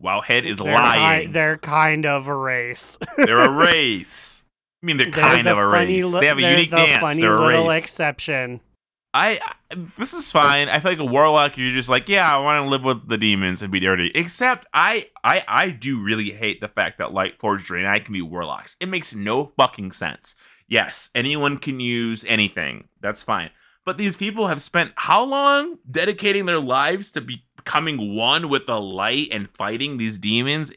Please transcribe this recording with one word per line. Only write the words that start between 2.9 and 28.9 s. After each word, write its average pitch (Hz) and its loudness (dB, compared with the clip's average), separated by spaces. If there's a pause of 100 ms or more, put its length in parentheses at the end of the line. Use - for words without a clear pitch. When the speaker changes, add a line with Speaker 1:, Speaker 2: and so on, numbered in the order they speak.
Speaker 2:
<laughs> - -18
Speaker 1:
They're 226 6
a 127 8
race. 147 0 (380)
I 175 -10
mean, 156 -2
they're 131 2
Speaker 2:
They're 156 -2
Speaker 1:
kind 127 4
Speaker 2:
the - 4
Speaker 1:
of 208 2
a - 4
Speaker 2:
funny 180 4
Speaker 1:
race. 180 0
Speaker 2:
li-, 175 2
Speaker 1:
They 143 4
have 143 4
a - 4
Speaker 2:
they're 170 4
Speaker 1:
unique 170 4
Speaker 2:
the 165 2
Speaker 1:
dance. 151 6
Speaker 2:
funny 101 0
Speaker 1:
They're 110 4
a 110 4
Speaker 2:
little 165 4
Speaker 1:
race. 160 2
Speaker 2:
exception. 135 -4 (540)
Speaker 1:
I, 196 2 (320)
I, - -12 (240)
this 254 -2
is - -4
fine. 143 4
I 123 0
feel 180 0
like 156 -4
a 147 -4
warlock, 147 4
you're 127 -2
just 127 -2
like, 127 2
"Yeah, 185 4
I 139 4
wanna 143 0
live 135 0
with 127 -2
the 113 -2
demons 98 0
and 101 -8
be 95 0
dirty." 92 0
Except 247 -2
I, 190 2 (180)
I, 147 2
I 156 2
do 123 -6
really 104 -2
hate 104 -4
the 104 -8
fact 87 -4
that 90 -6
Lightforged 95 -4
Draenei 98 -2
can 113 -14
be 95 -6
warlocks. 80 -10
It 180 -8
makes 180 -8
no 110 -2 (100)
fucking 107 0
sense. - -10 (340)
Yes, - -2
anyone 143 -2
can 135 -8
use 117 -4
anything. 92 -2 (120)
That's 104 -6
fine. 90 -4 (340)
But 180 -6
these 202 -2
people 208 -4
have 151 -4
spent - -4
how 196 2
long 277 0 (120)
dedicating 196 -2
their 170 0
lives 143 -2
to 147 -8
becoming 123 -6
one 139 0
with 139 0
the 113 -2
light 104 -4